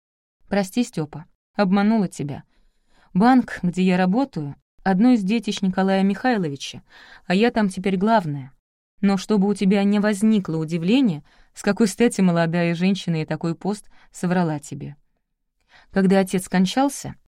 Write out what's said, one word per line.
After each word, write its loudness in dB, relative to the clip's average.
Прости, -2
Стёпа, -10
обманула 2
тебя. -10
Банк, 2
где -2
я 2
работаю, -2
одно 4
из 2
детищ -2
Николая 0
Михайловича, -2
а 0
я 2
там 0
теперь -4
главная. 0
Но 2
чтобы 0
у 2
тебя 2
не 2
возникло 0
удивления, 0
с -16
какой 2
стати 0
молодая 2
женщина -2
и -6
такой -6
пост, -8
соврала -2
тебе. -14
Когда 4
отец -2
скончался, -2